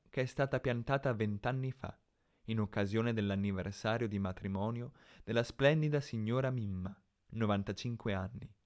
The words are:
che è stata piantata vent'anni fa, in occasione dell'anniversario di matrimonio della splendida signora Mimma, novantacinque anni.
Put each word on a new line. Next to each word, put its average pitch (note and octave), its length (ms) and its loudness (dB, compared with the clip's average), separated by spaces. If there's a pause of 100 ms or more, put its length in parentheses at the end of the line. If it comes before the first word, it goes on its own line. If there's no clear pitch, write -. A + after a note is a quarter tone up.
che C3 140 -2
è - 20 0
stata C3 340 0
piantata B2+ 540 0
vent'anni A#2+ 580 0
fa, - 260 -10 (500)
in A2 120 2
occasione G#2+ 540 2
dell'anniversario G2+ 960 0
di G2+ 100 -2
matrimonio G2+ 720 -4 (320)
della A#2 200 2
splendida D3 580 4
signora A#2+ 480 0
Mimma, G2 440 -2 (360)
novantacinque G#2 840 0
anni. G2 400 -6 (120)